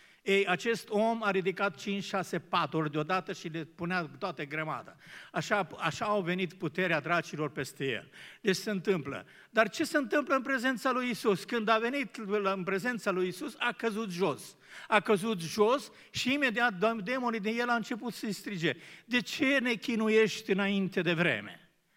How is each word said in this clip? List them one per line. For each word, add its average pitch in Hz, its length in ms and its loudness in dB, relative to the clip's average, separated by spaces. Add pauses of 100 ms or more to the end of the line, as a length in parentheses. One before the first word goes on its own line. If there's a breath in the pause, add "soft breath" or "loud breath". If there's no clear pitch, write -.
(240 soft breath)
Ei, 196 240 4
acest 196 420 0
om 226 340 2
a 202 80 2
ridicat 190 440 0
cinci, 196 280 -4
șase 185 360 -2
paturi 156 520 0
deodată 170 420 -2
și - 140 -10
le 160 280 -8
punea 170 340 -2 (100)
toate 170 260 -4
grămadă. 143 520 -8 (340 loud breath)
Așa, 185 360 0 (100)
așa 170 280 -2
au 208 160 2
venit 180 320 -2
puterea 170 460 0
dracilor 156 500 -2
peste - 360 -6
el. 110 240 -4 (320 loud breath)
Deci 190 140 2
se - 140 -6
întâmplă. 160 560 -2 (240 loud breath)
Dar 214 200 4
ce - 140 -2
se 302 140 0
întâmplă 285 380 2
în 269 60 2
prezența 262 500 0
lui 247 180 0
Isus? 202 340 0
Când 220 260 -2
a 226 80 6
venit 226 640 -2
la, 196 100 2
în 190 120 -2
prezența 196 480 -2
lui 185 160 0
Isus, 262 300 -8
a 240 140 -2
căzut 220 400 -4
jos. 180 440 -2 (320 loud breath)
A 214 120 6
căzut 208 420 2
jos 214 500 2 (180 loud breath)
și - 240 -2
imediat 240 400 2
dam-, 214 300 0
demonii 240 360 -2
din 220 200 -2
el 240 100 0
au 240 60 4
început 233 380 -4
să-i - 180 -4
strige, 165 440 -2 (300 loud breath)
"De 233 160 2
ce 269 360 2
ne 247 160 2
chinuiești 220 800 2
înainte 196 500 2
de 170 120 2
vreme?" 120 560 0 (280 soft breath)